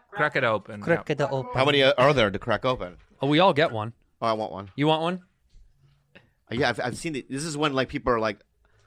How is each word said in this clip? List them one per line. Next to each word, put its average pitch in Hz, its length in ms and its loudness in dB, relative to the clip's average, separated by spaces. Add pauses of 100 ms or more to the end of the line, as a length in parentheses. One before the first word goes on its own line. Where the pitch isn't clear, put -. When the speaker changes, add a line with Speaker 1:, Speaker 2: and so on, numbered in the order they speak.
(100)
Speaker 1:
crack 151 260 -2
it 135 80 2
open. 107 360 -2
Speaker 2:
Crack 160 280 -2
Speaker 1:
Yeah. 156 40 -2
Speaker 2:
it 143 80 -4
open. 135 340 -4
Speaker 3:
How 131 100 2
many, 143 180 4
uh, 135 160 6
are 135 160 6
there 110 160 4
to 98 80 -4
crack 107 260 -2
open? 107 320 -4 (240)
Speaker 2:
Oh, 135 80 -2
we 147 120 2
all 185 120 6
get 156 200 0
one. 110 200 -6 (300)
Speaker 3:
Oh, 117 40 -2
I 113 60 2
want 107 200 -4
one. 98 220 -12
Speaker 2:
You 143 120 -2
want 156 160 2
one? 180 200 -4 (920)
Speaker 3:
Uh, - 400 -12
yeah, 131 140 2
I've, 117 100 -4
I've 120 160 -4
seen 165 200 -8
it. 117 140 -10
This 135 140 -8
is 160 120 -8
when, 151 160 0
like, 131 160 0
people 127 240 -2
are, 117 80 2
like, 110 180 -2 (480)